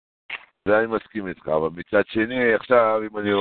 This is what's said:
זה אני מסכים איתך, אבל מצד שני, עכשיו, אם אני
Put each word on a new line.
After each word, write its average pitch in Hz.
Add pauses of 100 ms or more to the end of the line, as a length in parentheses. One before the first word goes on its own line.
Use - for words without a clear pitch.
(680)
זה 104
אני 113
מסכים 107
איתך, 80
אבל 78
מצד 87
שני, 117
עכשיו, 110
אם 107
אני 104 (100)